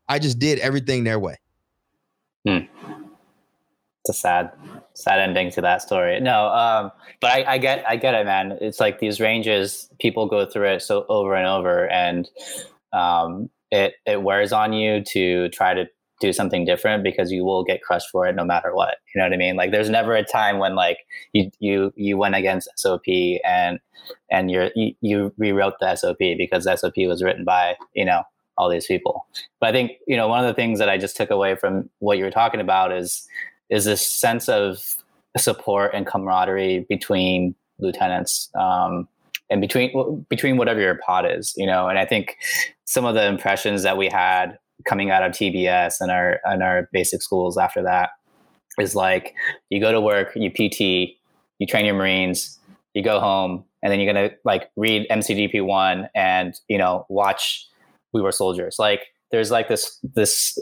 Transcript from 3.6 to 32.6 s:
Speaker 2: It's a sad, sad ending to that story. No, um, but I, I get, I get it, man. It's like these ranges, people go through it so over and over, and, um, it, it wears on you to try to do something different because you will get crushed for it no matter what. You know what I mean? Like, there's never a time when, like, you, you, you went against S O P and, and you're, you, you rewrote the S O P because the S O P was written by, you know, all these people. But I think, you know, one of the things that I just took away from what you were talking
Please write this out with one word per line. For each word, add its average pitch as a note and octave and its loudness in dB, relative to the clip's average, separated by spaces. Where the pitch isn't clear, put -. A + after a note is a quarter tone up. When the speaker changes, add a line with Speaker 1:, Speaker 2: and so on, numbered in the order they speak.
Speaker 2:
It's - -4
a - -6
sad, F2 0
sad F#2+ 0
ending F#2 0
to - -4
that F2+ 2
story. F2+ 0
No, A#2 2
um, A2 2
but B2 4
I, C3+ 2
I C3 2
get, C3 0
I A#2 2
get B2 2
it, G#2+ 2
man. F#2+ 0
It's A2 -2
like G#2+ 2
these G#2 -2
ranges, G#2+ 0
people A2 0
go G2+ 2
through G2+ 0
it F#2+ -2
so G2+ -2
over G2 2
and F#2 2
over, F2+ 2
and, F2 0
um, F2 0
it, G2 2
it G#2 0
wears G2 2
on G#2+ 2
you G#2+ 0
to F2+ 2
try F#2 2
to F2+ -2
do G2 2
something F2+ -2
different G#2 0
because F#2 -2
you F#2 -2
will F#2 0
get F#2 -2
crushed F2 -2
for F2+ 0
it F2+ 0
no F2+ -2
matter F2 -2
what. F#2 0
You G2+ -2
know F#2 2
what F2+ 0
I - 0
mean? F#2 0
Like, F#2 0
there's G#2+ 2
never A2+ 2
a G#2+ 2
time G#2 0
when, F#2+ 0
like, F2 0
you, G2 2
you, G2 0
you G2+ -2
went G2 2
against F#2+ 0
S - 0
O F#2 0
P F2+ 0
and, F2+ 0
and F#2 0
you're, F2+ 0
you, A2 -2
you G2+ 0
rewrote G2 0
the F#2+ 0
S F2 -2
O F2+ 0
P F2+ 0
because F2 -2
the F#2+ 2
S F2+ 0
O F#2 -2
P F#2+ 0
was F2 -2
written F#2 0
by, F2+ 2
you G2+ -2
know, F#2+ 2
all F2+ 2
these E2+ -2
people. - -2
But A2+ 2
I - 2
think, B2 0
you C3+ 2
know, A2+ 2
one A#2+ 2
of B2 2
the A2+ 0
things A#2 0
that G#2 2
I G2 4
just F#2+ -4
took G#2+ -2
away G2 2
from F#2+ -2
what G#2 0
you F#2+ 0
were F#2+ -2
talking G#2+ 2